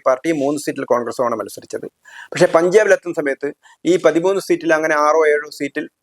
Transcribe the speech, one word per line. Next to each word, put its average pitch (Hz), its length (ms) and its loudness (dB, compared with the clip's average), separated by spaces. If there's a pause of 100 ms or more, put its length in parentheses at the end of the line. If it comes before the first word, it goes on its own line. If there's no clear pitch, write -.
പാർട്ടിയും 143 340 0
മൂന്ന് 139 200 -2
സീറ്റിൽ 135 240 -8
കോൺഗ്രസുമാണ് 117 520 -2
മത്സരിച്ചത്. - 520 -10 (160)
പക്ഷേ - 420 -2
പഞ്ചാബിലെത്തുന്ന 180 760 4
സമയത്ത് 143 320 -4 (320)
ഈ 175 120 2
പതിമൂന്ന് 175 440 0
സീറ്റിൽ 165 320 -2
അങ്ങനെ 156 260 0
ആറോ 151 280 2
ഏഴോ 147 220 0
സീറ്റിൽ 147 400 -8 (140)